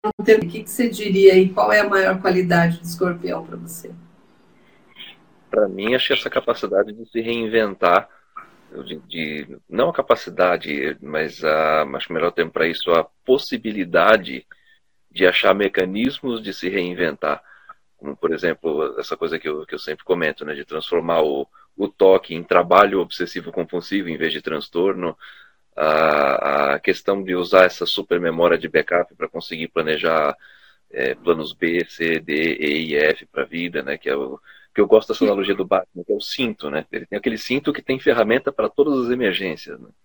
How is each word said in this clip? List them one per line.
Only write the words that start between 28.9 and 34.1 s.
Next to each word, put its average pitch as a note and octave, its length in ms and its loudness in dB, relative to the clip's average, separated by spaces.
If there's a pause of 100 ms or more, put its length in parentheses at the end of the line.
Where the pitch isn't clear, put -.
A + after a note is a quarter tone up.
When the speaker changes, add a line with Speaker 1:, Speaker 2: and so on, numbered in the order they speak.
Speaker 2:
pra E2 120 -8
conseguir E2 400 -10
planejar, D#2 680 0 (540)
é, C2 240 -4
planos D#2+ 380 -2
B, E2+ 360 -2
C, E2 320 -2
D, D#2+ 120 -8 (280)
E D#2 320 -2
e - 40 -4
F D#2 300 2
pra - 180 -6
vida, E2 380 -6
né, C#2+ 160 -8
que - 100 -8
é C2+ 80 -2